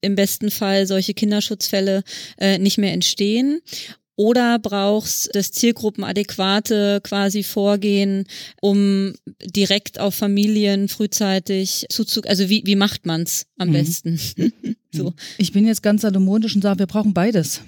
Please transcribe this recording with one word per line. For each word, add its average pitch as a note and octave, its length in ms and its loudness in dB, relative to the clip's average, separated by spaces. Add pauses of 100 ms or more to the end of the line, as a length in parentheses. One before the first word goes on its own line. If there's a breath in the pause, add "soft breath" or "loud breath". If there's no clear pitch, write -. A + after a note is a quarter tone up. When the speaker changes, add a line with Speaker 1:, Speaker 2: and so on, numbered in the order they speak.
Speaker 1:
im G3+ 140 0
besten G3+ 360 0
Fall G3 360 0
solche F#3+ 260 0
Kinderschutzfälle, G3+ 880 0 (360 loud breath)
äh, G3 180 2
nicht G3 220 2
mehr G3+ 160 2
entstehen? A#3 640 0 (580 loud breath)
Oder A#3+ 400 4
braucht's G3+ 760 -2
das G3 180 -2
zielgruppenadäquate G3+ 1500 0
quasi G3+ 380 0
Vorgehen, G3 800 2 (380 loud breath)
um G3 500 2 (320)
direkt G3 560 -4
auf G3 140 -2
Familien G3+ 720 0
frühzeitig F#3+ 1040 -2
zuzu-, A3 360 -2
also F#3+ 220 2
wie, G#3 160 2
wie G3 120 4
macht G3 280 0
man's E3+ 420 -4 (120)
am F3+ 100 -2
Speaker 2:
Mhm. D#3+ 40 4
Speaker 1:
besten? D#3+ 480 0 (160)
<laughs> - 400 -2 (160)
So. E3+ 200 -4 (240 loud breath)
Speaker 2:
Ich F#3+ 160 0
bin G3+ 140 4
jetzt A3 160 0
ganz G#3 180 2
salomonisch G3+ 560 2
und G3 60 2
sage, G3 160 2
wir G3 80 0
brauchen G#3 260 0
beides. F3 560 0